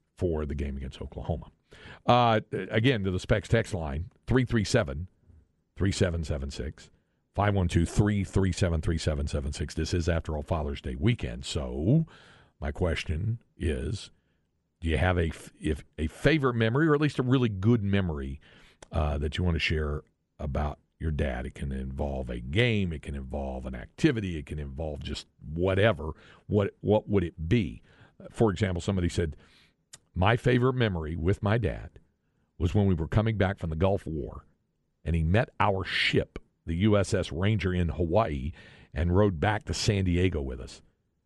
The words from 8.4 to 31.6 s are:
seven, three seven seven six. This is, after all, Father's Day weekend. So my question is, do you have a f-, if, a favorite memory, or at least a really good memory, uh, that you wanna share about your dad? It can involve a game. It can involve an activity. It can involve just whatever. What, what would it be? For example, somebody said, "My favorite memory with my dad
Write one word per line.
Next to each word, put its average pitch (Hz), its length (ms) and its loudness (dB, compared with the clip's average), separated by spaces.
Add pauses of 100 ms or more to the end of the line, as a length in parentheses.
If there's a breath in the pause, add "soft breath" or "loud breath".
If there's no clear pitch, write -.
seven, 82 300 0
three 82 160 0
seven 73 300 -2
seven 73 260 -4
six. 73 200 -6
This 78 200 -2
is, 85 140 0
after 80 280 -2
all, 76 80 -6
Father's 76 380 -4
Day 64 140 -8
weekend. 67 500 -2
So 80 600 0 (540 loud breath)
my 73 120 -4
question 87 680 -4 (180)
is, 82 540 -4 (680)
do 82 80 -2
you 78 80 2
have 90 200 4
a 85 120 2
f-, - 300 -12
if, 78 240 -4 (140)
a 78 100 -2
favorite 135 480 2
memory, 117 320 2
or 151 60 4
at 143 80 2
least 147 180 0
a 131 40 -2
really 123 260 2
good 104 340 2
memory, 85 560 -2 (520 loud breath)
uh, 76 260 0
that 73 200 -2
you 90 60 0
wanna 85 160 2
share 76 440 -2 (340)
about 73 420 -4 (200)
your 78 120 -2
dad? 69 340 -2
It 71 100 -12
can 69 160 -6
involve 65 580 -4
a 60 100 -6
game. 95 540 0
It 71 80 -8
can 73 140 -8
involve 67 500 -8
an 64 80 -8
activity. 98 640 -2
It 71 80 -8
can 76 140 -8
involve 73 420 -8
just - 260 -10 (260)
whatever. 92 580 2 (340 loud breath)
What, 101 360 2
what 104 280 2
would 101 140 2
it 80 260 -6
be? 87 320 0 (500 soft breath)
For 113 200 4
example, 90 280 0
somebody 90 300 0
said, 85 260 -2 (800 soft breath)
"My 101 220 2
favorite 123 380 2
memory 85 420 0
with 85 260 0
my 104 140 2
dad 69 320 -4 (680)